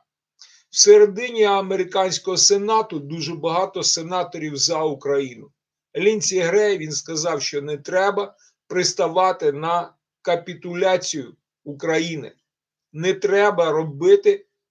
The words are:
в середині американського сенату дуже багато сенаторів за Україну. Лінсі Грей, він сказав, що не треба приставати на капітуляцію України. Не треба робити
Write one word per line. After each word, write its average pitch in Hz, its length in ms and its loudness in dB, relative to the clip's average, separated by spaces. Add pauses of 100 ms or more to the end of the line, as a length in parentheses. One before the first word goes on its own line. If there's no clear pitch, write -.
(720)
в - 80 -12
середині 214 640 6
американського 190 920 -2
сенату 202 600 0
дуже 151 360 -10
багато 170 480 -4
сенаторів 165 760 -4
за 156 260 -2
Україну. 139 680 -4 (480)
Лінсі 190 400 0
Грей, 190 400 2
він 156 140 -8
сказав, 156 500 -6
що 143 200 -6
не 147 140 -8
треба 190 600 -2 (300)
приставати 175 880 0
на 170 420 -4 (280)
капітуляцію 175 1160 -2 (280)
України. 160 680 -4 (600)
Не 175 220 0
треба 190 580 2
робити 165 720 2 (240)